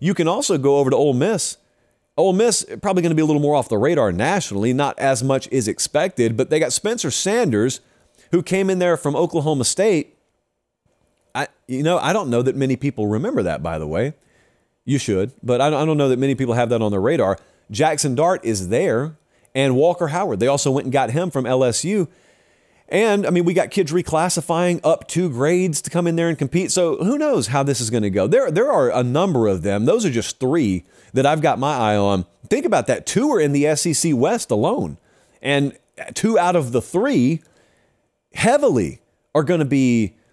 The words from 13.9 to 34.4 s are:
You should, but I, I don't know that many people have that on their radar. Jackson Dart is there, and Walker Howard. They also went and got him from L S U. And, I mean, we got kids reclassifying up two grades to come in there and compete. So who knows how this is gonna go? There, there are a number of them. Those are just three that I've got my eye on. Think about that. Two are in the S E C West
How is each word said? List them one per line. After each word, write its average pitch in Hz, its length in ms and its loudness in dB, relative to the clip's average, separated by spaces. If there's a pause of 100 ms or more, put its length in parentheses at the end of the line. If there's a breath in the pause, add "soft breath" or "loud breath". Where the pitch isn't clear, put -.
You 135 140 -2
should, 104 340 -2 (100)
but 120 180 -2
I, 143 80 2
I 151 160 0
don't 156 140 0
know 139 100 2
that 123 100 2
many 135 160 0
people 120 200 -2
have 117 160 0
that 117 120 0
on 107 80 0
their 98 100 0
radar. 107 380 0 (320 soft breath)
Jackson 143 440 0
Dart 165 300 0
is 98 240 -2
there, 143 480 -2 (380 soft breath)
and 131 220 0
Walker 170 320 0
Howard. 156 320 -2
They 120 80 2
also 139 220 0
went 135 160 -2
and 127 60 -4
got 131 180 0
him 165 200 -2
from 127 160 -4
L 131 160 2
S 123 220 0
U. 190 240 -2 (840 soft breath)
And, 202 360 0
I 139 40 -2
mean, 175 140 2
we 185 80 2
got 170 180 0
kids 170 220 -2
reclassifying 170 920 -2
up 160 260 0
two 180 200 -2
grades 156 540 0
to - 80 -10
come 175 160 0
in 165 100 0
there 170 140 0
and 156 80 -4
compete. 165 340 -2
So 170 240 0
who 233 220 -2
knows 294 300 0
how 139 140 0
this 135 200 -2
is 110 80 -4
gonna 110 180 0
go? 95 180 0
There, 247 240 2
there 240 220 0
are 135 180 2
a 127 120 0
number 131 440 0
of 95 140 0
them. 101 240 -2
Those 214 220 2
are 151 40 0
just 113 300 -6
three 127 440 0 (280 soft breath)
that 131 140 2
I've 151 160 2
got 135 160 0
my 139 180 -2
eye 107 200 2
on. 101 280 2 (240)
Think 277 160 0
about 214 220 0
that. 117 180 -2
Two 269 260 0
are 220 100 2
in 143 120 2
the 143 140 2
S 151 180 0
E 170 80 0
C 156 220 0
West 160 360 0